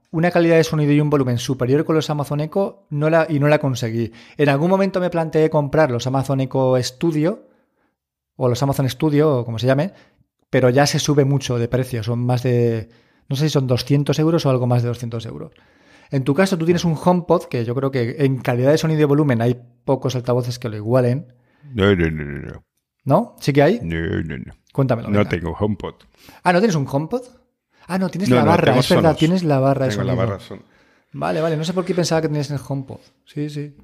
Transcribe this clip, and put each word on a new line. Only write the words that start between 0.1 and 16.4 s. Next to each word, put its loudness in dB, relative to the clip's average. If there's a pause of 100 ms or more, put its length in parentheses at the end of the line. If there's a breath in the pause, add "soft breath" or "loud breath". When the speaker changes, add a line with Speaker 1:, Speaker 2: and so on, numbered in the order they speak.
Speaker 1:
una 0
calidad 4
de 6
sonido 0
y 4
un 0
volumen 2
superior 0
con 0
los -2
Amazon -4
Echo, -4
no -2
la, 4
y 0
no 2
la 4
conseguí. -4 (240 loud breath)
En 2
algún 2
momento 0
me -2
planteé 0
comprar 2
los -4
Amazon -2
Echo 0
Studio, -2 (880)
o 0
los 0
Amazon 0
Studio, 2
o -4
como -8
se -4
llame, 0 (580 soft breath)
pero 4
ya 4
se 0
sube 2
mucho -2
de -2
precio, -4
son -4
más 0
de, 0 (400 soft breath)
no -6
sé -2
si 0
son 0
doscientos 0
euros 2
o 2
algo 0
más 2
de -4
doscientos -8
euros. -14 (600 soft breath)
En 0
tu 0
caso, 2